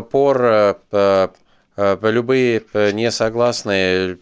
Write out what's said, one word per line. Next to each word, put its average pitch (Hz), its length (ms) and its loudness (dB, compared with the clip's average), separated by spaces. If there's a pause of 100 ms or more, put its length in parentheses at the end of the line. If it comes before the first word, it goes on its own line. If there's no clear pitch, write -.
(120)
пор, 139 320 2
э, 107 320 2 (140)
п-, 98 400 2 (480)
э, 98 200 0
п-, 107 140 -2
любые, 120 500 0
п-, 104 300 -2
несогласные, 104 1300 -2